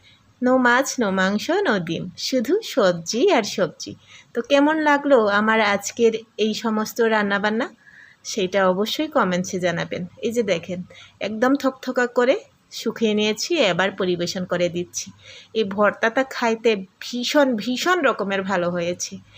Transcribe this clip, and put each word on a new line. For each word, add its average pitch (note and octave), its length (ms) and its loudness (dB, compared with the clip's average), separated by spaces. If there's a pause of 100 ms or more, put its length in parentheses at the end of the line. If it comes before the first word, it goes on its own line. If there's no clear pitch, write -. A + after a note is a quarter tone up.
(440)
no B3+ 120 4
মাছ, B3+ 440 2
no G3+ 100 0
মাংস, F#3+ 400 0
no E4+ 280 2
ডিম, E3 300 -6 (100)
শুধু C4+ 440 0
সবজি G#3 680 2
আর B3 100 4
সবজি। - 520 -4 (400)
তো A#3 80 -4
কেমন C#4+ 360 2
লাগলো C#4+ 480 4
আমার G#3+ 340 2
আজকের G#3 520 2 (240)
এই G#3+ 180 0
সমস্ত G#3+ 460 -2
রান্নাবান্না, G#3+ 760 0 (500)
সেইটা F#3+ 440 0
অবশ্যই A3 400 0
কমেন্টসে F#3 520 0
জানাবেন। E3+ 460 -4 (160)
এই A3+ 100 -4
যে A#3 100 0
দেখেন, F3+ 400 -4 (380)
একদম A3 340 0
থকথকা B3+ 520 -2
করে B3 340 2 (320)
শুকিয়ে A3 420 -2
নিয়েছি, G#3+ 440 -2
এবার F#3+ 320 2
পরিবেশন F3+ 540 -4
করে F3 240 0
দিচ্ছি। F3 420 -8 (440)
এই A3 100 0
ভর্তাটা G#3 600 0
খাইতে A3+ 520 0
ভীষণ, B3 800 0
ভীষণ B3+ 460 0
রকমের G3 400 0
ভালো F3+ 280 0
হয়েছে। F3 480 -6 (200)